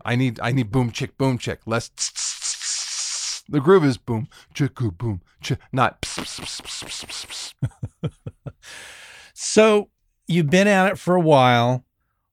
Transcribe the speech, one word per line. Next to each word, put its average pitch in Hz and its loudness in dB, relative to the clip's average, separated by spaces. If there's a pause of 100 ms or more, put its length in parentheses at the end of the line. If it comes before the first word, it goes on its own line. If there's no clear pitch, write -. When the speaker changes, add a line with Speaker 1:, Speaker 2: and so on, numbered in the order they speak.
Speaker 1:
I 117 -2
need, 123 0
I 117 -2
need 120 0
boom, 123 0
chick, - -8
boom, 131 0
chick. - -8
Less 113 -4
tss, - -8
tss, - -8
tss, - -6
tss. - -8
The 147 -2
groove 170 6
is 131 2
boom, 113 -4 (260)
chick, 139 -2
boom, 104 -4 (220)
chick, - -4 (140)
not 127 0
pss, - -8
pss, - -12
pss, - -12
pss, - -14
pss, - -12
pss, - -14 (480)
pss." - -4
<laughs> - -16 (800)
Speaker 2:
So 214 4 (380)
you've 165 2
been 190 4
at 196 4
it 156 -8
for 180 0
a 180 4
while. 127 4 (480)